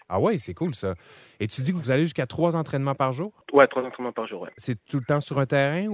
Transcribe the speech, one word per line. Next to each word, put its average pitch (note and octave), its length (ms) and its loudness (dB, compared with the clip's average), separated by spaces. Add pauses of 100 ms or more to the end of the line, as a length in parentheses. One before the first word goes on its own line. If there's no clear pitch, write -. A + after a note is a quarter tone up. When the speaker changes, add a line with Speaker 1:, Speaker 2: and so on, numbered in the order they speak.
Speaker 1:
Ah F#2+ 140 0
ouais, F#3+ 160 2
c'est F#2 160 -8
cool D#3+ 200 -4
ça. F#2+ 200 -4 (480)
Et G#2+ 60 0
tu - 120 -6
dis C#3+ 140 -2
que F3+ 40 -4
vous C3 140 -4
allez C#3 120 4
jusqu'à D3+ 220 -2
trois E3+ 300 0
entraînements C#3 400 -2
par C3 160 0
jour ? E3+ 220 -8 (180)
Speaker 2:
Ouais, C#3 160 10
trois B2+ 160 -4
entraînements B2 300 -6
par A2+ 120 -6
jour, F#2 180 -10
ouais. D#2 120 -12
Speaker 1:
C'est - 300 -6
tout C#3 140 -2
le B2 40 -2
temps D3 160 2
sur C#3 180 -4
un C#3 80 2
terrain D3 480 0